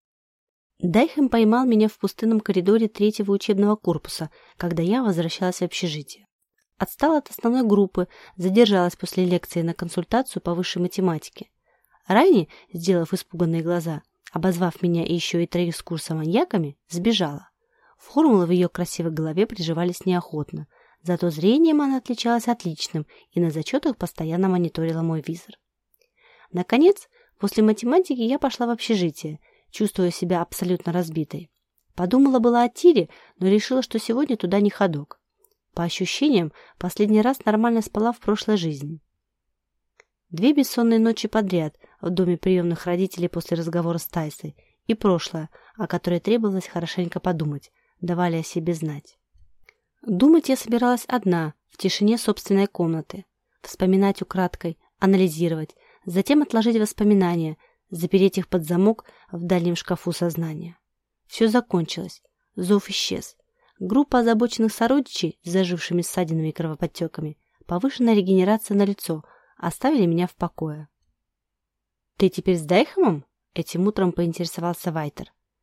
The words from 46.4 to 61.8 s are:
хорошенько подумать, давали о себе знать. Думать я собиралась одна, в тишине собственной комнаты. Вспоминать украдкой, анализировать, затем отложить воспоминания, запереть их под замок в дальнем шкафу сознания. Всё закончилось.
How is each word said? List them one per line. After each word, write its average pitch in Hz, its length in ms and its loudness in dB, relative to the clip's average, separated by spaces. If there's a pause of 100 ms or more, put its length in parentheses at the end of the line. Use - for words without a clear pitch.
хорошенько 170 540 -6
подумать, 151 520 -4 (300)
давали 175 340 -2
о 160 60 -4
себе 170 320 -4
знать. 151 440 -8 (840)
Думать 269 480 4
я 262 60 2
собиралась 240 520 0
одна, 175 460 0 (160)
в - 80 -20
тишине 208 400 2
собственной 202 480 0
комнаты. 165 580 -6 (380)
Вспоминать 196 580 2
украдкой, 180 580 -4 (200)
анализировать, 170 760 2 (300)
затем 196 380 2
отложить 226 360 2
воспоминания, 185 800 2 (320)
запереть 185 480 2
их 185 120 -4
под 175 180 -2
замок 190 400 2 (240)
в 175 160 -10
дальнем 175 300 0
шкафу - 360 -6
сознания. 165 640 -6 (500)
Всё - 220 0
закончилось. 185 720 -2 (360)